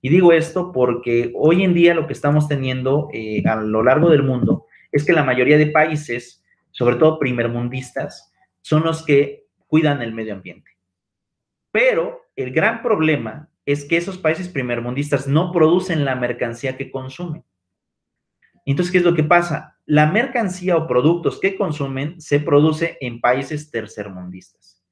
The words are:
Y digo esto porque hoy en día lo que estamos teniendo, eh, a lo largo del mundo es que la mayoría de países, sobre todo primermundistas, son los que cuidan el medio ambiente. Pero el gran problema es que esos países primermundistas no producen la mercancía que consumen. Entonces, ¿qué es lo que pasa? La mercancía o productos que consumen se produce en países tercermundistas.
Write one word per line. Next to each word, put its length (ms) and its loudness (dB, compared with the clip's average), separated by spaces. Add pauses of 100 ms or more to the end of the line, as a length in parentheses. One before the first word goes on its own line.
Y 80 -2
digo 220 8
esto 400 0
porque 640 0
hoy 300 4
en 80 2
día 220 6
lo 120 -2
que 60 -8
estamos 360 0
teniendo, 680 -2
eh, 320 -4
a 100 2
lo 260 0
largo 280 4
del 120 6
mundo 440 -2 (240)
es 140 0
que 100 2
la 100 2
mayoría 320 4
de 100 4
países, 800 -2 (260)
sobre 260 0
todo 220 4
primermundistas, 1120 -6 (300)
son 220 0
los 200 -4
que 420 0 (200)
cuidan 340 0
el 140 -8
medio 180 -8
ambiente. 380 -16 (1000)
Pero 520 0 (140)
el 160 -6
gran 300 0
problema 680 -2 (160)
es 180 -2
que 140 0
esos 180 -6
países 320 -2
primermundistas 800 -4
no 240 0
producen 540 2
la 80 -2
mercancía 640 -6
que 120 -8
consumen. 540 -10 (1200)
Entonces, 280 -2
¿qué 60 2
es 60 2
lo 100 4
que 100 0
pasa? 600 0
La 220 4
mercancía 680 -2
o 100 0
productos 540 0
que 160 -2
consumen 640 -6
se 200 0
produce 600 2
en 200 -8
países 500 -2
tercermundistas. 1200 -12